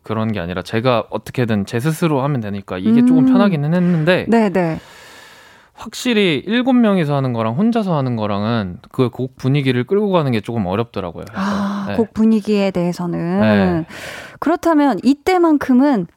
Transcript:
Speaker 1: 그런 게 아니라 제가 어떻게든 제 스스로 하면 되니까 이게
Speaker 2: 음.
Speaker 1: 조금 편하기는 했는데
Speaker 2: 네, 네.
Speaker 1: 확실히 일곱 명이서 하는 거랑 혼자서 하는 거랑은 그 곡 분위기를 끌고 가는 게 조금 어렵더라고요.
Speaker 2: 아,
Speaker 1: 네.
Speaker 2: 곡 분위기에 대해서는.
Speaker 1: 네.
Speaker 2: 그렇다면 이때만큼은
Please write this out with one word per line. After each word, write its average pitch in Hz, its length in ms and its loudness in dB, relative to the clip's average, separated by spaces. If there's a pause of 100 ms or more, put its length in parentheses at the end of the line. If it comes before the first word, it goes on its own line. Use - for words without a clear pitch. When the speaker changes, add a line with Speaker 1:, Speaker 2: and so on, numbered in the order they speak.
Speaker 1:
그런 110 300 -2
게 101 80 -4
아니라 87 220 -6
제가 113 480 0
어떻게든 110 560 -4
제 117 140 -4
스스로 156 420 0
하면 143 180 -2
되니까 98 380 -8
이게 220 220 2
Speaker 2:
음. 247 60 4
Speaker 1:
조금 262 200 4
편하기는 175 480 2
했는데 175 540 2
Speaker 2:
네, 220 220 4
네. 165 280 -2 (920)
Speaker 1:
확실히 208 720 -2
일곱 247 300 0
명이서 190 420 2
하는 131 160 0
거랑 113 240 -2
혼자서 208 400 0
하는 127 200 0
거랑은 104 600 -2 (140)
그 127 160 0
곡 127 280 -8
분위기를 131 480 0
끌고 202 260 0
가는 156 200 2
게 113 100 0
조금 113 260 -4
어렵더라고요. 92 680 -4
Speaker 2:
아, 202 560 -4
Speaker 1:
네. 101 80 -4
Speaker 2:
곡 226 160 -4
분위기에 214 580 2
대해서는. 175 680 -4
Speaker 1:
네. 190 460 2 (540)
Speaker 2:
그렇다면 294 640 2
이때만큼은 285 1040 2 (100)